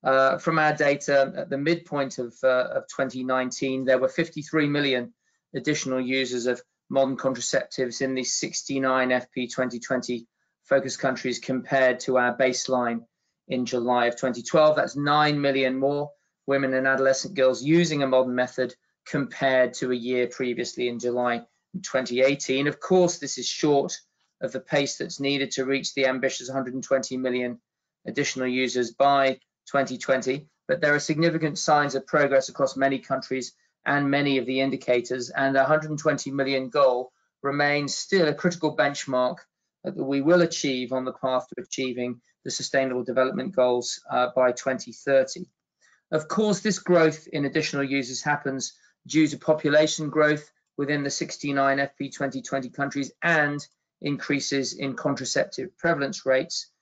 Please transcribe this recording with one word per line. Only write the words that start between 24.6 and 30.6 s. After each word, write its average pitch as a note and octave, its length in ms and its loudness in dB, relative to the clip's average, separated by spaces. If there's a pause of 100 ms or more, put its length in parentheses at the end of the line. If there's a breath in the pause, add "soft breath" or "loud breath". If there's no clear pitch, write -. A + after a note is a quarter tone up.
pace C#3 360 -2
that's - 240 -8
needed C#3 320 -2
to C3+ 120 -2
reach C3+ 300 -2
the C3+ 120 0
ambitious C3 440 -2
hundred B2+ 240 -4
and C3 100 -6
twenty C3 320 0
million B2 440 -2 (460)
additional C3 400 -4
users B2 460 0
by C3+ 480 2 (280)
twenty C3+ 300 -2
twenty, C3 480 -2 (200)